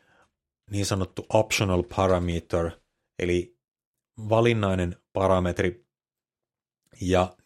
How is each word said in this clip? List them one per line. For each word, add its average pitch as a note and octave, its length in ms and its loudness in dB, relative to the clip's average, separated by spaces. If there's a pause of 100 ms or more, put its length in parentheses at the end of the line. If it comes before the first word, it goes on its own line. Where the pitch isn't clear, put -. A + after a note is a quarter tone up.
(720)
niin G2+ 160 -4
sanottu - 420 -4
optional F#2+ 540 2 (140)
parameter, F2 760 0 (480)
eli F2 380 -2 (720)
valinnainen G#2 680 0 (160)
parametri. F#2 720 0 (1160)
Ja F2+ 340 0 (120)